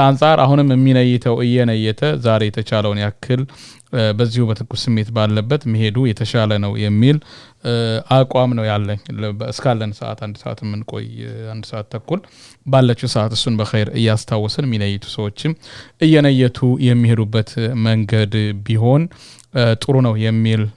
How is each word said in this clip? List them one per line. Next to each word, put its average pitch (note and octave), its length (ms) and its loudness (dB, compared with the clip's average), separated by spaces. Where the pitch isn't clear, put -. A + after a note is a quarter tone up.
አንጻር C#3 380 4
አሁንም C#3 300 4
የሚነይተው B2+ 720 2
እየነየተ A#2+ 600 0
ዛሬ A2+ 240 2
የተቻለውን G#2 560 -2
ያክል፣ G#2 420 -4
እ፣ B2 220 -2
በዚሁ A#2 340 0
በትኩስ A2+ 360 -4
ስሜት A2 300 0
ባለበት G#2+ 540 0
መሄዱ A2 380 0
የተሻለ A2 540 0
ነው G2+ 180 -2
የሚል፣ G#2+ 420 2
እ፣ A#2+ 100 -2
አቋም C3 420 2
ነው A2+ 120 -2
ያለኝ። G#2 340 -2
ለ-፣ G#2+ 180 -6
እስካለን A2 500 -4
ሰዓት A2 280 -12
አንድ G#2+ 160 -10
ሰዓት A#2 220 -12
የምንቆይ፣ G#2+ 460 -10
እ፣ A2+ 120 -14
አንድ A2 180 -14
ሰዓት G#2+ 240 -12
ተኩል E3 320 -8
ባለችው B2+ 440 2
ሰዓት A2 240 -2
እሱን A2+ 240 -2
በኸይር G#2+ 360 -2
እያስታወስን A2 720 -2
የሚነይቱ G2+ 440 -4
ሰዎችም A2 440 -6
እየነየቱ C#3+ 580 4
የሚሄዱበት A#2 680 2
መንገድ A2 520 0
ቢሆን፣ A2+ 420 2
እ፣ A#2+ 140 2
ጥሩ - 220 -2
ነው A#2+ 180 2
የሚል፣ A2 460 0